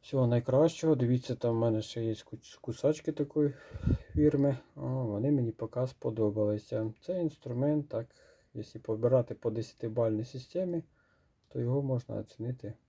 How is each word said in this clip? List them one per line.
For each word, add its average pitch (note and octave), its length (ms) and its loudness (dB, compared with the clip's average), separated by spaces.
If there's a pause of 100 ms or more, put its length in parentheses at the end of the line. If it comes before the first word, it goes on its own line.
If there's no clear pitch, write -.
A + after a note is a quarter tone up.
Всього C3 240 2
найкращого. C#3 680 4
Дивіться, B2+ 400 2
там A#2 200 0
в A2+ 40 0
мене A2+ 240 2
ще A#2 220 -6
є A2+ 100 -2
кус-, - 460 -16
кусачки D#3 520 -2
такої C#3+ 420 0 (580)
фірми. C#3+ 460 4 (180)
О, C3 100 -8
вони B2+ 440 -2
мені B2 220 2
поки B2 340 -4
сподобалися. G#2+ 1120 -2
Цей F#3 200 -4
інструмент, D3 680 -2
так, A#2+ 180 -4 (480)
якщо A2+ 260 -12
побирати A#2+ 540 2
по - 160 -2
десятибальній A2+ 760 -2
системі, E3+ 580 -4 (680)
то B2+ 120 -6
його B2+ 220 0
можна B2+ 340 -2
оцінити A2 580 -8 (140)